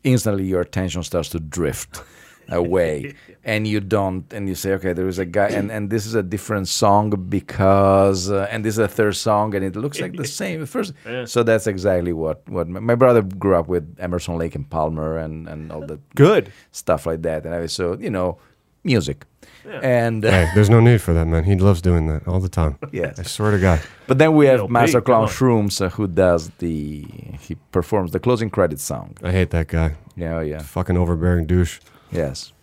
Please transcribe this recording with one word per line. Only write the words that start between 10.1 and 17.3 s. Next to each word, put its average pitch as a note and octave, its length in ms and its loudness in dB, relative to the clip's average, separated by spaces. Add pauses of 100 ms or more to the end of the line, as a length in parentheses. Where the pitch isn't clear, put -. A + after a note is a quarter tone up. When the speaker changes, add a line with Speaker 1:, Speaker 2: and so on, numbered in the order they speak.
Speaker 1:
the D3 100 -6
Speaker 2:
<laughs> - 140 -10
Speaker 1:
same F3 220 -6
at C#3+ 80 -12
first." F#3 240 -6 (120)
Speaker 2:
Yeah. A#2+ 200 -8
Speaker 1:
So A#2+ 160 0
that's A2+ 240 2
exactly F2+ 480 0
what, D#2+ 340 -6
what E2+ 200 -4
my, F#2 120 -10
my A#2 140 0
brother A#2+ 260 6
grew F#2+ 340 0
up E2+ 140 0
with F2+ 160 -2 (140)
Emerson, F2 400 -6
Lake E2 160 -4
and C#2+ 160 -8
Palmer, D#2+ 480 -4
and, D#2 280 -10
and D#2 240 -14
all D#2 160 -12
the D2+ 120 -14 (160)
Speaker 2:
Good. E3+ 360 4 (220)
Speaker 1:
stuff - 320 -2
like E2 180 -4
that, D#2+ 220 -4